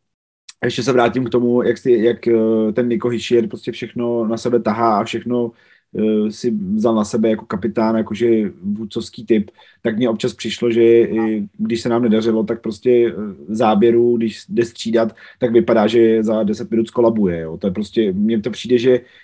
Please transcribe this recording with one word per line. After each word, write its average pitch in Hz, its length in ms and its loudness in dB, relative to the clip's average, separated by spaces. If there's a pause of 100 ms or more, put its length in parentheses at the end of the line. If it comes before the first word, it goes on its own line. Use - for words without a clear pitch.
(640)
ještě 123 180 -4
se 127 100 0
vrátím 123 320 2
k 117 40 -6
tomu, 120 340 0
jak 110 140 0
si, 131 140 -2
jak, 117 360 2
eh, 110 460 2
ten 123 160 0
Nico 117 180 -2
Hischier 117 400 0
prostě 117 240 -10
všechno 120 560 -4
na 113 100 -2
sebe 117 220 0
tahá 110 400 0
a 110 40 0
všechno, 117 480 -4 (460)
eh, 107 340 0
si 120 200 -4
vzal 107 440 0
na 107 80 0
sebe 113 260 0
jako 107 160 -2
kapitán, 110 520 -2
jakože 110 540 0 (120)
vůdcovský 107 600 -8
typ, 107 260 0 (300)
tak 110 160 -4
mně 120 120 0
občas - 240 -2
přišlo, 117 380 -4
že 113 120 4 (160)
i 110 480 0 (100)
když 113 240 -4
se 123 80 -4
nám 120 140 2
nedařilo, 110 400 2
tak 113 180 -4
prostě, 113 300 -2 (180)
eh, - 40 -6 (340)
v 107 80 -6
záběru, 117 640 2
když 113 320 -6
jde 113 160 0
střídat, 113 500 -2 (240)
tak 120 120 0
vypadá, 113 360 4
že 113 360 4
za 110 200 0
deset 101 280 -4
minut 113 160 0
skolabuje, 110 520 0
jo. 80 180 -10
To 104 100 -4
je 95 40 0
prostě, 104 420 -2
mně 104 280 0
to 120 100 -6
přijde, 120 260 0
že, 123 240 2 (220)